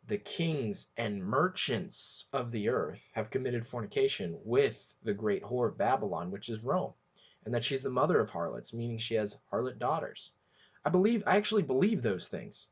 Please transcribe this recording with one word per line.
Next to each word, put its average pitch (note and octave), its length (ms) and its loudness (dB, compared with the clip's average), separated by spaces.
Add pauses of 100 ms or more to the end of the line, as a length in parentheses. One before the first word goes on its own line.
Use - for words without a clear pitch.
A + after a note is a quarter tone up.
the - 120 -2
kings C#3+ 680 -2 (100)
and G#2 280 -4
merchants B2+ 1080 -2
of B2 200 -4
the G#2+ 160 0
earth F2+ 460 -2
have A2 160 -4
committed B2 360 -2
fornication A2 800 -2
with B2 580 2
the G#2+ 120 0
great G#2 280 0
whore A#2+ 260 0
of E2+ 80 -4
Babylon, G2 540 0
which G2+ 180 -8
is A2 140 -6
Rome, C#3+ 300 0 (520)
and A2+ 80 -4
that A#2+ 120 0
she's C3 180 -2
the C3 80 -2
mother C3+ 300 4
of G#2 100 0
harlots, E2+ 420 -6
meaning A#2 260 -4
she A2+ 180 -2
has G#2+ 200 0 (160)
harlot A#2+ 280 -2
daughters. D3 500 -2 (540)
I D3+ 60 2
believe, G3+ 360 4
I F3 100 6
actually G#3 280 4
believe C#3 380 4
those G2 260 0
things. - 440 -10